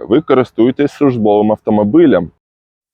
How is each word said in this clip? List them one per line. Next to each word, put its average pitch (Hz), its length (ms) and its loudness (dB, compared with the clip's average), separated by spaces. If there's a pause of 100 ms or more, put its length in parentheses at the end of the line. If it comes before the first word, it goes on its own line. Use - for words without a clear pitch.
ви 131 120 2
користуєтесь 127 680 -2
службовим 107 600 -2
автомобілем. 107 800 0 (640)